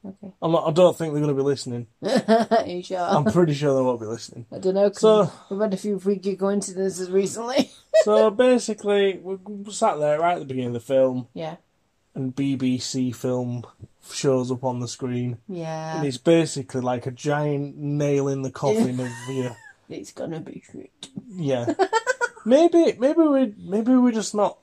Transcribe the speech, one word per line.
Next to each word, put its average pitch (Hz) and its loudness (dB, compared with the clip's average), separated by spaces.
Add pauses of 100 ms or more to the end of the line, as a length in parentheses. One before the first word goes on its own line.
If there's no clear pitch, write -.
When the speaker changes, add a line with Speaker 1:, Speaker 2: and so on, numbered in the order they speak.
Speaker 1:
Okay. 190 -16 (100)
Speaker 2:
I'm 165 0
not, 156 2
I 160 0
don't 170 6
think 160 -4
they're 147 -2
gonna 147 2
be 135 0
listening. 127 -4
Speaker 1:
<laughs> - -18
Are 220 2
you 180 -8
sure? 185 -8
Speaker 2:
I'm 170 0
pretty 156 2
sure 139 0
they 131 2
won't 123 0
be 110 -10
listening. 117 -12
Speaker 1:
I - -14
don't 190 -2
know, 202 4
'cause 202 -14
Speaker 2:
So 214 6 (180)
Speaker 1:
we've 196 -6
had 214 0
a 185 -2
few 202 -4
freaky 190 -2
coincidences 190 -2
recently. 214 0
<laughs> - -20 (240)
Speaker 2:
So 214 6
basically, 208 2
we, 185 -8
we 202 -14
sat 190 0
there 151 2
right 175 4
at 170 -2
the 151 -10
beginning 127 -4
of 120 -4
the 120 -6
film. 131 2
Speaker 1:
Yeah. 131 -10 (580)
Speaker 2:
And 131 -6
B 139 0
B 127 0
C 127 -4
film 123 -4 (440)
shows 131 0
up 127 -6
on 123 -4
the 120 -8
screen. 123 -6 (120)
Speaker 1:
Yeah. 160 -8
Speaker 2:
And 156 -2
it's 127 -4
basically 156 0
like 123 -4
a 135 -6
giant 147 -4
nail 143 0
in 135 -4
the 131 -6
coffin 127 0
Speaker 1:
<laughs> - -
Speaker 2:
of, 127 -6 (200)
yeah. 127 -4 (360)
Speaker 1:
It's - -14
gonna - -10
be - -16 (100)
shit. - -20 (200)
Speaker 2:
Yeah. 135 -4 (360)
<laughs> 480 -4
Maybe, 330 6
maybe 302 2
we, 269 4
maybe 208 0
we're 247 6
just 214 -4
not 202 0